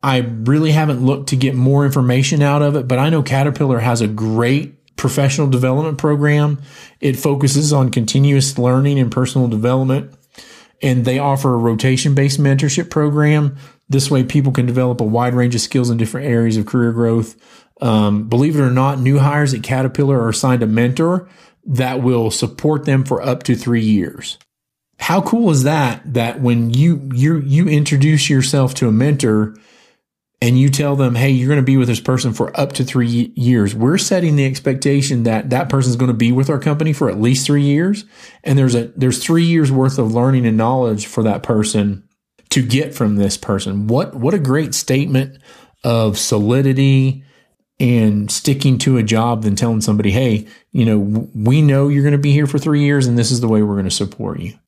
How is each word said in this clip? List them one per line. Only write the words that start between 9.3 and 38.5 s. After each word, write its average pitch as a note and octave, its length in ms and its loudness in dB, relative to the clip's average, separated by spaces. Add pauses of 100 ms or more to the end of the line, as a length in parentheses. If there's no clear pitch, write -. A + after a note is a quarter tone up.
development, C3 680 0 (680)
and B2+ 220 0
they B2+ 160 0
offer C#3 340 0
a A#2+ 40 2
rotation-based C3 840 0
mentorship C#3 500 0
program. D3 680 0 (320)
This C3+ 200 0
way, C3 140 2
people C3+ 300 0
can B2+ 120 0
develop B2 360 -2
a A2+ 40 0
wide A#2+ 280 0
range B2 220 0
of A2+ 40 -2
skills B2 300 -2
in A#2 80 0
different A#2+ 300 -4
areas A#2 280 2
of G#2+ 100 -2
career A#2+ 280 0
growth. A2+ 420 -2 (460)
Um, G#2+ 480 0
believe C#3 280 0
it C#3+ 40 2
or C3 80 2
not, C3+ 300 0
new C3+ 200 2
hires C#3+ 340 0
at A2 100 -6
Caterpillar C3 580 0
are A2+ 80 0
assigned B2 340 0
a A2 40 0
mentor C3 600 0 (380)
that C3 360 -2
will A#2+ 300 0
support D3 540 -2
them C3+ 180 2
for B2 180 -4
up B2 220 -4
to B2 120 0
three A#2 280 -2
years. G#2 540 -2 (640)
How F#3 220 -2
cool A3+ 280 0
is C#3 140 2
that, C#3 500 -2
that A#2 260 -4
when A#2 340 0
you, C#3 400 0
you, D3 260 2
you D3 280 0
introduce D3 640 2
yourself C3 460 0
to B2 120 0
a A2+ 40 2
mentor A2 640 0 (880)
and B2 180 2
you C#3 100 4
tell C#3+ 260 -2
them, C3 200 0
"Hey, C3+ 140 0
you're B2+ 200 2
gonna D3 120 2
be C3+ 160 2
with B2 100 2
this A2+ 120 0
person B2+ 340 -2
for - 240 -4
up C3+ 160 -4
to C3+ 100 -4
three B2 240 -2
ye-, A#2 280 -2
years," A#2+ 400 2
we're B2 220 2
setting F3 380 0
the C#3 100 2
expectation C3+ 800 -2
that A2+ 260 -2
that B2+ 200 -2
person's B2+ 280 0
gonna B2+ 160 0
be A#2 180 0
with C3+ 180 0
our C#3+ 100 0
company D#3 340 -2
for C#3 160 0
at F#2+ 100 -6
least C3 260 0
three C#3+ 180 2
years. E3 420 0 (380)
And C3+ 140 0